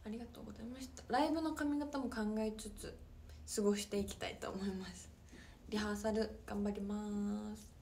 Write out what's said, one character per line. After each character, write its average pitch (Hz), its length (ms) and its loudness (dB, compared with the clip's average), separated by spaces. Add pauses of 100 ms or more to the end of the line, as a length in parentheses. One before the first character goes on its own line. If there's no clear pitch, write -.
あ 220 60 -8
り 220 80 -4
が 240 80 -8
と - 160 -12
う - 40 -12
ご 214 60 -10
ざ 214 100 -10
い 226 40 -8
ま 254 160 -6
し 262 80 -8
た。 - 180 -12
ラ 262 180 6
イ 311 60 4
ブ 320 100 4
の 320 120 2
髪 294 260 4
型 285 180 0
も 247 120 2
考 214 300 2
え 220 180 4
つ - 140 -6
つ - 260 -8 (580)
過 220 60 4
ご 202 140 8
し 208 100 0
て 202 140 2
い 202 60 2
き 202 100 -4
た - 120 -2
い - 120 -4
と - 100 -2
思 190 160 -2
い 190 100 0
ま 185 180 -4
す。 - 160 -12 (600)
リ 220 80 2
ハ 208 160 2
ー - 20 0
サ 208 160 2
ル 214 340 2
頑 202 180 0
張 202 80 4
り 202 100 0
ま 208 760 0
す。 214 140 -12 (120)